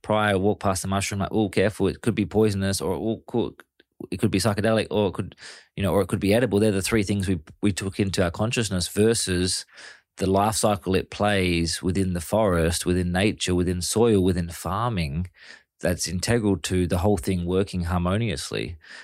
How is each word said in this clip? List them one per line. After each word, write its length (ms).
prior, 380
walk 200
past 220
the 60
mushroom, 340
like, 100
"Oh, 180
careful, 380
it 140
could 140
be 100
poisonous," 560
or, 140
"Oh, 320
cool, 280
it 80
could 140
be 80
psychedelic," 500
or 200
it 40
could, 220
you 80
know, 100
or 80
it 60
could 120
be 140
edible. 260
They're 120
the 100
three 220
things 240
we, 100
we 100
took 280
into 240
our 80
consciousness 560
versus 800
the 100
life 280
cycle 400
it 160
plays 720
within 300
the 80
forest, 680
within 240
nature, 420
within 280
soil, 420
within 260
farming, 800
that's 260
integral 480
to 320
the 120
whole 180
thing 280
working 380
harmoniously. 960